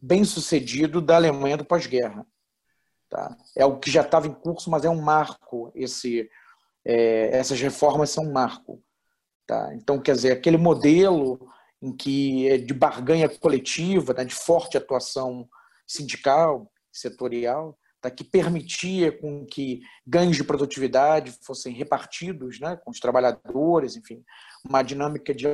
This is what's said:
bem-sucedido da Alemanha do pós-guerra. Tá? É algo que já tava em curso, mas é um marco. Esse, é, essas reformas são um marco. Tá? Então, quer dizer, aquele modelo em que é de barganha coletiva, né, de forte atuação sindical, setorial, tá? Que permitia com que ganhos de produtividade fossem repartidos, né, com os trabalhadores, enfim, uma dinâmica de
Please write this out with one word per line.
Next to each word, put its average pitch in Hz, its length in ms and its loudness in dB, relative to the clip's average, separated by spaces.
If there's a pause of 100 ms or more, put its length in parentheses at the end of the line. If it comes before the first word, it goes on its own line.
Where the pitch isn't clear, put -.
bem-sucedido 151 1000 0
da 165 140 6
Alemanha 143 400 4
do 147 80 -6
pós-guerra. 120 640 -2 (800)
Tá? - 280 -10 (180)
É 135 80 4
algo 139 160 2
que - 100 -8
já 151 140 4
tava 156 240 2
em 143 60 -8
curso, 170 360 -10
mas 156 140 0
é 160 60 2
um 165 120 -2
marco. 151 720 -2
Esse, 117 560 -6 (540)
é, 113 540 2
essas 131 240 -2
reformas 147 480 2
são 160 160 -4
um 147 80 -6
marco. - 500 -4 (640)
Tá? 113 260 -4
Então, 135 260 -2
quer 135 160 2
dizer, 127 180 2
aquele 165 240 4
modelo 156 920 4 (340)
em 131 140 -8
que 135 540 0
é 135 80 6
de 123 160 -6
barganha 151 560 2
coletiva, 151 840 0
né, 127 120 -6
de 123 80 -12
forte - 440 0
atuação 127 680 -6 (400)
sindical, 139 840 0 (200)
setorial, 123 880 -8 (240)
tá? - 80 -6
Que - 140 -12
permitia 175 880 0
com 143 340 -10
que 131 360 -8 (240)
ganhos 170 300 4
de 143 80 -2
produtividade 135 1000 0
fossem 123 300 -12
repartidos, 135 880 -8
né, 165 160 -8
com - 140 -16
os 120 100 -16
trabalhadores, 127 960 0
enfim, - 280 -20 (440)
uma 135 140 2
dinâmica 143 520 -4
de 147 200 -6